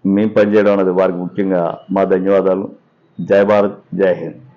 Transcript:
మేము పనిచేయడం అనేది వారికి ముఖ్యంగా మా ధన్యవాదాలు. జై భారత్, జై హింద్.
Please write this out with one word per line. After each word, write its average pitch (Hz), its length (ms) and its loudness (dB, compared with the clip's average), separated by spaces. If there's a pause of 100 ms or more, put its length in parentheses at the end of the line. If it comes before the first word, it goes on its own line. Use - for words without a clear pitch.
(160)
మేము 104 200 0
పనిచేయడం 104 400 2
అనేది 95 220 0
వారికి 92 240 0
ముఖ్యంగా 92 420 -4 (320)
మా 95 60 0 (100)
ధన్యవాదాలు. 95 540 0 (640)
జై 98 200 4
భారత్, 104 260 2 (240)
జై 95 200 2
హింద్. 82 180 -12 (200)